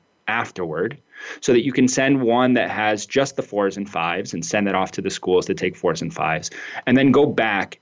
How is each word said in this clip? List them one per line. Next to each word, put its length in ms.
afterward 680
so 120
that 120
you 60
can 160
send 340
one 340
that 140
has 380
just 300
the 60
fours 340
and 120
fives 460
and 100
send 220
that 80
off 160
to 100
the 100
schools 360
that 100
take 200
fours 260
and 100
fives, 380
and 120
then 160
go 140
back, 560